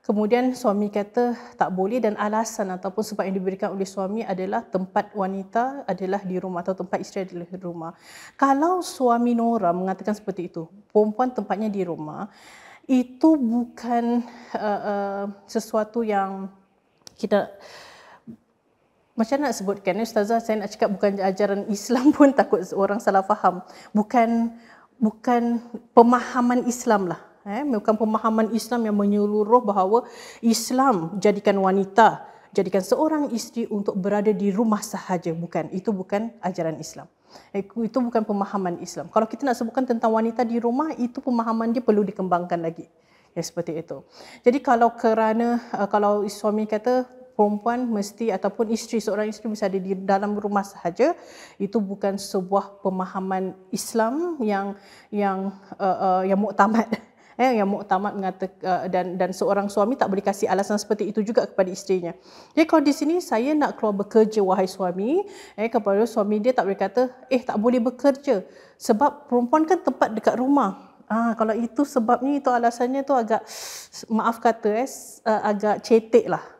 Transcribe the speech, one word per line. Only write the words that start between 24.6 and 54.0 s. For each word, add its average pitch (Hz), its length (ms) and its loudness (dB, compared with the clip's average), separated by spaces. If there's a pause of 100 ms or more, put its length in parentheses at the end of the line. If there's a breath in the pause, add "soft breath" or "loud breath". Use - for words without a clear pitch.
bukan 240 640 0 (320)
pemahaman 240 720 6
Islam 208 480 0
lah. - 160 -12 (120)
Eh, 208 240 -8
bukan 220 320 0
pemahaman 220 560 0
Islam 233 320 -2
yang 208 160 0
menyeluruh 208 640 2
bahawa 202 400 2 (400 loud breath)
Islam 226 720 2
jadikan 202 400 2
wanita, 196 720 4 (240 loud breath)
jadikan 190 320 0
seorang 294 480 0
isteri 233 320 -6
untuk 208 320 -4
berada 202 320 0
di 202 240 0
rumah 214 320 0
sahaja. 180 480 -4
Bukan. 165 400 -6
Itu 185 240 -4
bukan 208 480 -4
ajaran 160 320 -4
Islam. 147 320 -16 (480 loud breath)
Eh, 196 80 -4
itu 220 320 -4
bukan 233 320 0
pemahaman 196 560 -2
Islam. 165 240 -10
Kalau 220 160 2
kita 240 240 -6
nak 240 80 0
sebutkan 254 320 -4
tentang 226 240 0
wanita 226 320 0
di 233 160 -2
rumah, 254 400 -2
itu 240 240 -4
pemahaman 226 480 0
dia 254 80 0
perlu 214 240 4
dikembangkan 180 560 -2
lagi. 165 240 -6 (480 soft breath)
Ya, 175 80 -8
seperti 165 400 -6
itu. 139 240 -12 (400 loud breath)
Jadi 247 160 6
kalau 233 320 4
kerana, 226 800 2
uh, 196 160 -2
kalau 208 400 2
suami 214 400 -2
kata 247 400 0 (320)
perempuan 233 480 0
mesti 208 480 -2
ataupun 202 320 -2
isteri, 226 320 -2
seorang 214 320 -2
isteri 214 160 -10
mesti 214 160 -4
ada 190 160 -2
di 185 160 -4
dalam 196 400 0
rumah 202 240 0
sahaja, 202 560 -2 (400 loud breath)
itu 202 240 -2
bukan 196 400 -4
sebuah 190 640 -2
pemahaman 185 720 -4 (160)
Islam 269 720 -2